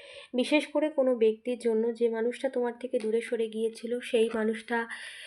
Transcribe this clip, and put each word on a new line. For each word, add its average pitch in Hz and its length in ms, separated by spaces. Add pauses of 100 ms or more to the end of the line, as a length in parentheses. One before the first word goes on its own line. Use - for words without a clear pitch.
(340)
বিশেষ 254 340
করে 302 220
কোনো 262 260
ব্যক্তির 220 440
জন্য 226 340
যে 233 160
মানুষটা 233 400
তোমার 240 300
থেকে 247 200
দূরে 220 220
সরে 226 260
গিয়েছিল, 220 520
সেই 226 340
মানুষটা 226 540 (400)